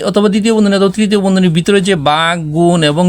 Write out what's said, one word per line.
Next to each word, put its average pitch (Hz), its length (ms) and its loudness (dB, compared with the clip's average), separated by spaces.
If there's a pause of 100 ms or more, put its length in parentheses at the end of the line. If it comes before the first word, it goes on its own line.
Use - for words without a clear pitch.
অথবা 202 200 0
দ্বিতীয় 214 260 0
বন্ধনী 202 200 2
অথবা 196 220 0
তৃতীয় 208 240 0
বন্ধনীর 185 360 0
ভিতরে 196 240 0
যে 185 140 0
ভাগ, 160 400 -2 (160)
গুণ 170 320 2
এবং 151 260 0